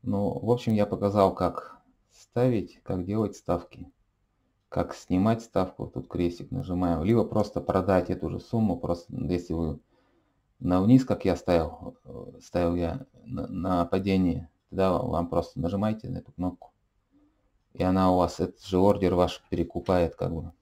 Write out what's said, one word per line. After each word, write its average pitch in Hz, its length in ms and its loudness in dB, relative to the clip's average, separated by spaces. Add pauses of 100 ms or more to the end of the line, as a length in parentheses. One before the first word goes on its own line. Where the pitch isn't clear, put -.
Ну, 101 340 -2
в 110 140 0
общем, 120 220 0
я 104 120 2
показал, 101 480 2
как - 480 -4 (300)
ставить, - 720 -2
как 92 220 -4
делать 104 300 -2
ставки, - 560 -6 (800)
как - 240 -4
снимать 110 480 0
ставку. - 460 -4
Тут - 200 -10
крестик 87 440 -4
нажимаем. 90 520 -2
Либо 110 220 4
просто - 340 -2
продать 92 520 2
эту 90 180 -4
же - 100 -6
сумму, 107 380 0
просто - 380 -6
если 87 380 -2
вы 80 260 -2 (800)
на 90 220 2
вниз, 127 220 8
как - 220 -2
я 90 100 2
ставил, - 680 -2
э, - 360 -16
ставил 175 340 -2
я 85 300 -4 (200)
на, - 220 -8
на 90 380 -2
падение, 92 640 0 (200)
тогда 92 280 2
вам 80 320 -2
просто - 300 -4
нажимаете 98 500 -2
на 87 100 -6
эту - 120 -20
кнопку. - 400 -8 (1000)
И 92 100 -4
она 92 280 4
у 90 60 4
вас, 87 220 0
этот - 240 -4
же - 140 0
ордер 92 380 4
ваш 90 340 0
перекупает, 87 680 0
как 87 180 -4
бы. 82 280 -8